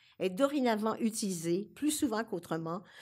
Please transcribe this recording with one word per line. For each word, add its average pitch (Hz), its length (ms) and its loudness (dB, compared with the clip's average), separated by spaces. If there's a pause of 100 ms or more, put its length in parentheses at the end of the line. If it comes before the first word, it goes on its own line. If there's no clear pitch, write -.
(200)
est 185 100 0
dorénavant 226 640 2
utilisé, 190 800 0
plus 294 160 0
souvent 226 320 0
qu'autrement, 170 600 -4 (180)